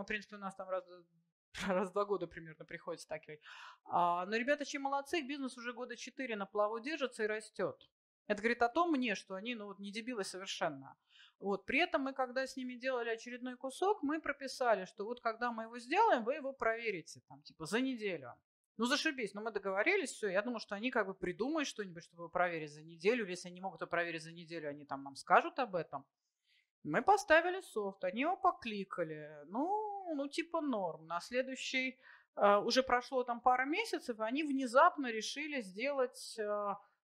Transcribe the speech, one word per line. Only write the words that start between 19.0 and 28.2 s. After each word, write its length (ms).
но 80
мы 100
договорились, 600
все. 160
Я 140
думала, 180
что 160
они 160
как 160
бы 60
придумают 540
что-нибудь, 360
чтобы 200
его 60
проверить 420
за 120
неделю. 400
Или 80
если 180
они 120
могут 200
его 80
проверить 320
за 100
неделю, 380
они 160
там 180
нам 120
скажут 440
об 160
этом". 300
Мы 180
поставили 600
софт, 420
они 180